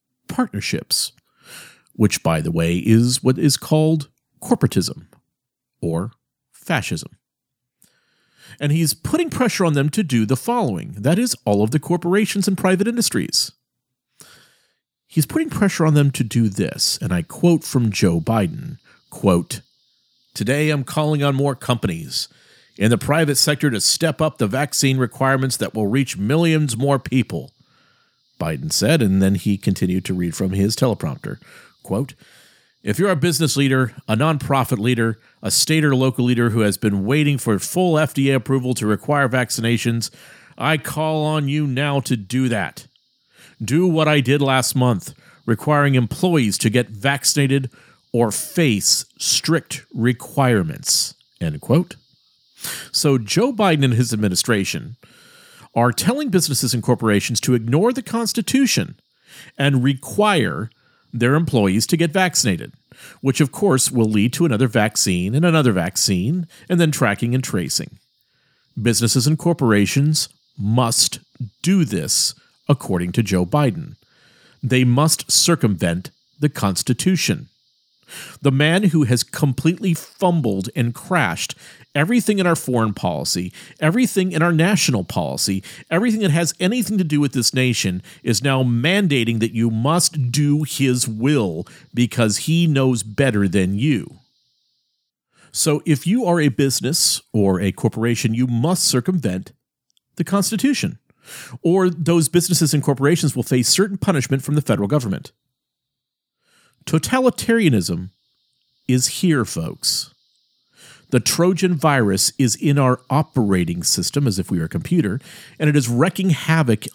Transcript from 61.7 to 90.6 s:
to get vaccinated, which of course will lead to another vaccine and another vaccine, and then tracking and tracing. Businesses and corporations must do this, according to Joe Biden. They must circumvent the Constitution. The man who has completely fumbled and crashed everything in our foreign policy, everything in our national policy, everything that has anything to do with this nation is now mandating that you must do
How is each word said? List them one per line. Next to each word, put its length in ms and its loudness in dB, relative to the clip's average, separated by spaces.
to 100 0
get 160 2
vaccinated, 600 0
which 180 2
of 120 2
course 380 2
will 200 2
lead 240 2
to 100 2
another 240 2
vaccine 680 0
and 120 2
another 260 4
vaccine, 720 -2
and 100 0
then 120 4
tracking 440 0
and 80 0
tracing. 560 -6
Businesses 460 2
and 120 2
corporations 920 2
must 640 0
do 240 4
this, 480 -2
according 440 0
to 100 0
Joe 240 0
Biden. 480 -2
They 220 2
must 480 2
circumvent 800 0
the 80 2
Constitution. 1000 -2
The 100 2
man 320 2
who 200 4
has 180 0
completely 720 -2
fumbled 800 -2
and 200 -2
crashed 600 -2
everything 440 0
in 80 2
our 100 2
foreign 360 -2
policy, 600 -4
everything 540 0
in 100 0
our 100 2
national 520 2
policy, 580 -4
everything 300 0
that 100 2
has 280 0
anything 400 0
to 60 2
do 160 0
with 120 0
this 220 -2
nation 480 0
is 200 -2
now 200 2
mandating 760 2
that 140 -2
you 160 0
must 600 0
do 340 0